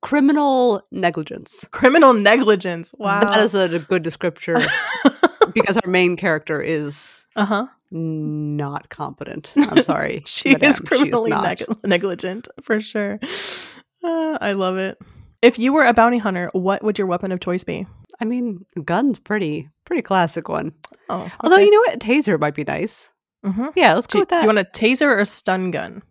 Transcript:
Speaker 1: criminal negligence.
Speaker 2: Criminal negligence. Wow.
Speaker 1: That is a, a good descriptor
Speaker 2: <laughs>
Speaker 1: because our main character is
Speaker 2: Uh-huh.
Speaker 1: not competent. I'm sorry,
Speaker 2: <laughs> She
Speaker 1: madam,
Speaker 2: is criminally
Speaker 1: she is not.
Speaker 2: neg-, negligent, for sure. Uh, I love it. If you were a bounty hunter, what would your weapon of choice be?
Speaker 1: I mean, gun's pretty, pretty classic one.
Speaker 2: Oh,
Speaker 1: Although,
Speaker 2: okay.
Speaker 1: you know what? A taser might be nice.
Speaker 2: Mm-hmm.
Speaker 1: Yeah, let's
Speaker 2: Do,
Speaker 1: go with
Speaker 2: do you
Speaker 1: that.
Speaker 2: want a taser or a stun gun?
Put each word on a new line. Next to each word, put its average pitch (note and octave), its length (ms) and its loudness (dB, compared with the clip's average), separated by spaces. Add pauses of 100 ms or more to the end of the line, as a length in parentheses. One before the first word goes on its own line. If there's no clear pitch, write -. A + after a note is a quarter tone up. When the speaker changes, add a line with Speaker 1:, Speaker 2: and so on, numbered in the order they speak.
Speaker 1:
criminal C4+ 880 2
negligence. - 800 -6
Speaker 2:
Criminal C4+ 440 6
negligence. G3+ 800 2
Wow. G3+ 280 0
Speaker 1:
That G#3 160 2
is G#3 140 2
a, F#3 200 2
a F3 40 0
good E3+ 240 -2
descriptor E3+ 640 -2 (480)
Speaker 2:
<laughs> - 400 0
Speaker 1:
because G3+ 220 2
our G#3+ 140 -2
main F3+ 260 2
character D#3 460 -2
is D3+ 640 -6 (100)
Speaker 2:
Uh-huh. G#3 300 -2 (240)
Speaker 1:
not D3+ 960 -6
competent. - 680 -12
I'm C#4 280 4
sorry, - 400 -4
Speaker 2:
<laughs> - 40 -12
She - 260 2
Speaker 1:
madam, C#4 180 4
Speaker 2:
is C4+ 100 2
criminally A#3+ 500 0
Speaker 1:
she D3 60 -2
is D#3+ 60 -2
not. - 20 -2
Speaker 2:
neg-, F3+ 400 -6
negligent, F#3+ 640 -4 (140)
for A3 180 -2
sure. G#3 400 -8 (840)
Uh, D#4+ 380 -4
I G3+ 120 -2
love F#3+ 260 -2
it. F#3+ 180 -6 (460)
If A#3 160 6
you B3+ 160 0
were D4+ 100 4
a A#3+ 80 4
bounty A#3+ 260 4
hunter, F#3 360 -4
what F#3+ 280 -2
would G#3+ 160 -2
your G3 80 -2
weapon F3+ 240 -4
of F3+ 100 -6
choice F3+ 220 -4
be? - 240 -8 (340)
Speaker 1:
I A#3 40 -4
mean, A3+ 400 -6 (180)
gun's A3 360 0
pretty, D3+ 500 -6 (160)
pretty E4+ 180 -4
classic F3 460 -2
one. D#3 240 -6 (380)
Speaker 2:
Oh, F#3 200 -8 (100)
Speaker 1:
Although, F4 160 4
Speaker 2:
okay. G4+ 100 8
Speaker 1:
you G#4 40 8
know G#4 100 8
what? B4 160 2
A - 20 -10
taser G#3+ 420 0
might D3 140 -2
be D3+ 100 -6
nice. D3+ 460 -8 (340)
Speaker 2:
Mm-hmm. G3+ 220 -4 (100)
Speaker 1:
Yeah, C4 180 6
let's G#3+ 120 -2
Speaker 2:
Do, - 120 0
Speaker 1:
go - 40 4
with F#4 80 -2
Speaker 2:
do - 60 0
you - 40 2
Speaker 1:
that. A3 60 2
Speaker 2:
want G#3+ 120 4
a F#3+ 60 0
taser A#3+ 440 0
or A#3 100 2
a G3+ 80 2
stun F#3 440 -4
gun? D3+ 400 -10